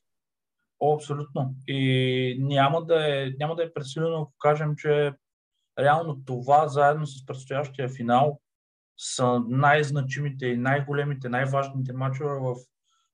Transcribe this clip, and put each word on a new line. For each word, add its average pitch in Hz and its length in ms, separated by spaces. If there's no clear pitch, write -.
О, 147 160
абсолютно. 143 600
И 127 720
няма 143 460
да 156 360
е, 131 80
няма 156 160
да 165 80
е 165 100
пресилено, 160 480
ако 147 180
кажем, 151 380
че 147 340
реално 147 460
това, 135 420
заедно 147 400
с - 180
предстоящия 135 640
финал, 123 500
са 123 500
най-значимите 139 1000
и 123 100
най-големите, 139 720
най-важните 135 640
мачове 135 460
в, 127 160